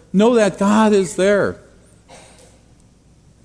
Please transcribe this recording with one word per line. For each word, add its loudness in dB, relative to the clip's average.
know 2
that 0
God 0
is -2
there. -2